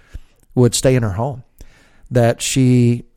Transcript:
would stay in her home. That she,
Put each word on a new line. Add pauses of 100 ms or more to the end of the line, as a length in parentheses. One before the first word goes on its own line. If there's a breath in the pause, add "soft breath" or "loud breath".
(540 soft breath)
would
stay
in
her
home. (720 soft breath)
That
she, (100)